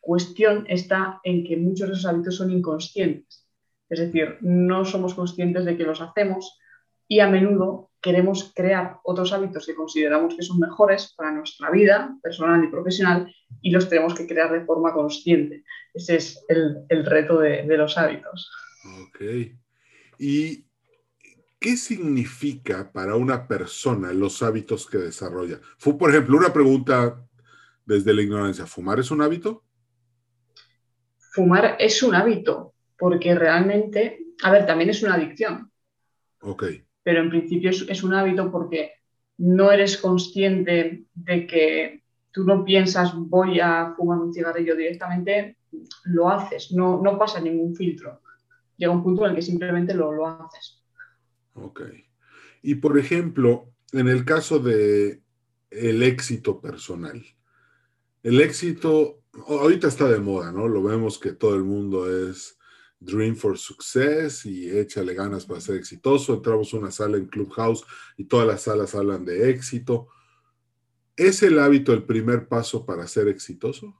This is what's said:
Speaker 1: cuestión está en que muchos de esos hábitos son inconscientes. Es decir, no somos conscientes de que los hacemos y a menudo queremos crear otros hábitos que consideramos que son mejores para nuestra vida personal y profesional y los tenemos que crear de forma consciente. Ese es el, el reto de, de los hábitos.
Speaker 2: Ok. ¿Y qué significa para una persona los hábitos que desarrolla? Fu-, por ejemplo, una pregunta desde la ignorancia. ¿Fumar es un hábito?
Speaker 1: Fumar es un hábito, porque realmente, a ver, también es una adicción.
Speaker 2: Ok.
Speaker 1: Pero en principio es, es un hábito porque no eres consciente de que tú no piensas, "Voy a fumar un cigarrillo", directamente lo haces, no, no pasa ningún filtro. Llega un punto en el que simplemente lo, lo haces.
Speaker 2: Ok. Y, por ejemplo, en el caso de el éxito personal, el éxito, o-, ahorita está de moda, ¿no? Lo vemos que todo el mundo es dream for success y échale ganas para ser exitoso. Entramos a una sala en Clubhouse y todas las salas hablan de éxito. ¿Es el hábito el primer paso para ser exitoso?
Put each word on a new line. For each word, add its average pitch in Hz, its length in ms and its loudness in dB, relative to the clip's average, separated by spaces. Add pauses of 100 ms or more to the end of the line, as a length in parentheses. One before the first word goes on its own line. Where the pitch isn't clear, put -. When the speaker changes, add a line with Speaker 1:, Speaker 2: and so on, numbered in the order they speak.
Speaker 1:
cuestión 208 640 0
está 185 560 -2
en 180 200 -2
que 165 120 -4
muchos 185 320 -2
de 190 60 -6
esos 185 120 -4
hábitos 175 300 -2
son 185 140 -4
inconscientes. 170 960 -4 (400)
Es 165 100 -8
decir, 165 440 -2
no 180 420 2
somos 185 300 -4
conscientes 180 500 -4
de 170 120 -2
que 170 80 -4
los 156 160 -6
hacemos 190 580 -4 (500)
y 214 120 4
a 202 80 6
menudo 190 640 2 (120)
queremos 180 520 2
crear 180 480 -2
otros 180 300 -4
hábitos 185 320 -6
que 156 100 -8
consideramos 156 600 0
que 170 80 -10
son 180 160 -2
mejores 196 580 2
para 156 160 -6
nuestra 156 380 -8
vida 208 520 4
personal 170 420 2
y 151 40 -2
profesional 180 680 0 (280)
y 185 80 0
los 180 180 2
tenemos 165 260 2
que 170 120 -8
crear 160 260 0
de 170 140 -4
forma 165 260 0
consciente. 147 720 0 (300)
Ese 175 220 -2
es - 320 -6
el, 156 400 0
el 156 180 0
reto 156 320 2
de, 151 240 2
de 151 160 2
los 151 180 0
hábitos. - 540 -4 (560)
Speaker 2:
Ok. - 140 -20 (1000)
¿Y 147 480 -4 (920)
qué 240 200 0
significa 139 1120 -4
para 98 240 -4
una 127 320 0
persona 95 640 -4
los 95 300 -2
hábitos 110 440 -4
que 107 120 -4
desarrolla? 87 640 -8 (180)
Fu-, 147 180 0
por 156 140 4
ejemplo, 139 260 6
una 170 160 6
pregunta 131 720 2 (600)
desde 104 260 2
la 104 80 4
ignorancia. 101 460 -2
¿Fumar 95 320 -4
es 127 120 -2
un 151 120 0
hábito? 170 420 -2 (1700)
Speaker 1:
Fumar 190 460 4
es 220 220 2
un 233 120 2
hábito, 202 600 0 (240)
porque 175 360 2
realmente, 196 840 2 (220)
a 190 100 2
ver, 196 140 8
también 170 240 2
es 202 120 -2
una 202 120 2
adicción. 170 560 -4 (720)
Speaker 2:
Ok. 98 220 -8 (380)
Speaker 1:
Pero 165 180 2
en 165 100 0
principio 175 400 0
es, 185 180 -2
es 190 140 -6
un 190 120 0
hábito 190 360 0
porque 170 420 -6 (460)
no 185 340 6
eres 196 260 4
consciente 180 1080 0 (100)
de 175 320 -4
que 160 560 0 (300)
tú 190 120 -4
no 190 200 4
piensas, 185 520 2
"Voy 175 440 2
a 170 360 0
fumar 175 220 0
un 170 140 -4
cigarrillo", 170 440 -2
directamente 180 840 -4 (460)
lo 175 260 2
haces, - 420 -4
no, 180 300 0
no 196 160 2
pasa 208 220 0
ningún 165 360 -2
filtro. 156 440 -6 (560)
Llega 175 160 0
un 175 120 0
punto 185 200 2
en 196 60 2
el - 60 -2
que 170 60 -4
simplemente 175 520 -2
lo, 156 180 -2
lo 156 160 -4
haces. - 540 -18 (720)
Speaker 2:
Ok. - 260 -18 (840)
Y, 139 140 0
por 143 220 2
ejemplo, 135 760 0 (200)
en 127 160 2
el 127 160 2
caso 156 360 0
de 104 640 2 (480)
el 113 320 0
éxito 123 580 -2
personal, 87 640 -14 (1000)
el 123 180 4
éxito, 156 840 0 (240)
o-, 147 140 -4
ahorita 170 280 4
está 135 200 0
de 113 120 4
moda, 92 320 -4
¿no? 104 160 -4
Lo 104 140 0
vemos 107 360 -2
que 95 140 -6
todo 104 240 0
el 95 80 -2
mundo 98 460 -4 (200)
es - 280 -18 (420)
dream 110 360 -4
for 104 220 -2
success 147 880 -4
y 90 240 -10
échale 101 440 -4
ganas 98 320 -8
para 87 140 -12
ser 95 160 -6
exitoso. 131 580 -2
Entramos 107 400 -2
a 113 40 -4
una 98 120 -8
sala 104 280 -4
en 95 80 -6
Clubhouse 110 580 -4 (320)
y 98 80 -12
todas 117 220 2
las 101 160 -2
salas 104 320 -2
hablan 98 300 -2
de 92 260 0
éxito. 123 580 -4 (1080)
¿Es 190 260 4
el 170 160 8
hábito 139 340 6
el 110 120 2
primer 117 420 0
paso 117 400 -4
para 85 220 -8
ser 107 180 0
exitoso? 104 720 -8